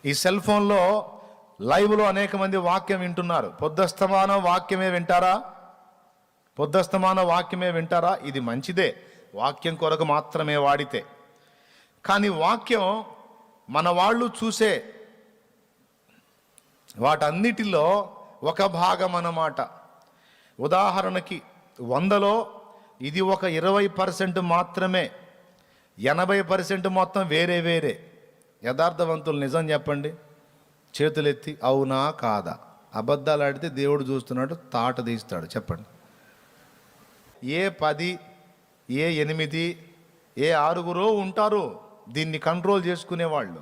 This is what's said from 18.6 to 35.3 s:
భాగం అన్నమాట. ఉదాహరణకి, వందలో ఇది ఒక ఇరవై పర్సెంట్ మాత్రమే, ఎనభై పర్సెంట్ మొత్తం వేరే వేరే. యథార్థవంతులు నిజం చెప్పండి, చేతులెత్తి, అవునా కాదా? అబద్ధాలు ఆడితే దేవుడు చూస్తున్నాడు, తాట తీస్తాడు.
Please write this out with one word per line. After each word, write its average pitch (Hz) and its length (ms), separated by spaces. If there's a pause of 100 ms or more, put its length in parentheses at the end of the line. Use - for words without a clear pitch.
భాగం 180 520
అన్నమాట. 165 460 (1000)
ఉదాహరణకి, 185 840 (400)
వందలో 196 800 (400)
ఇది 151 200
ఒక 190 220
ఇరవై 190 440
పర్సెంట్ 190 520
మాత్రమే, 180 720 (880)
ఎనభై 175 420
పర్సెంట్ 185 460
మొత్తం 185 400
వేరే 170 340
వేరే. 165 480 (560)
యథార్థవంతులు 160 760
నిజం 151 300
చెప్పండి, 147 440 (880)
చేతులెత్తి, 147 600
అవునా 135 480
కాదా? 104 480 (360)
అబద్ధాలు 143 480
ఆడితే 139 260
దేవుడు 139 340
చూస్తున్నాడు, 131 520
తాట 123 500
తీస్తాడు. 113 400